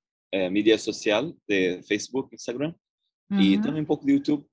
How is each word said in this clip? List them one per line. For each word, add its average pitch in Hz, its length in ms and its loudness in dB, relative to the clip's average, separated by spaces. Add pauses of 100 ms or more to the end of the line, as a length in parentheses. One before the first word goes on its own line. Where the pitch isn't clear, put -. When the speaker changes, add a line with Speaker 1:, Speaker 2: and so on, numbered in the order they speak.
(320)
Speaker 1:
eh, 92 180 -2
mídia 104 280 4
social, 104 560 -2 (140)
de 92 340 0
Facebook, 123 520 -6
Instagram, 135 400 -8 (640)
e 196 180 4
Speaker 2:
Uhum. 107 60 0
Speaker 1:
também 151 200 -2
um 147 40 -6
pouco 151 200 -2
de 139 60 4
YouTube 143 400 0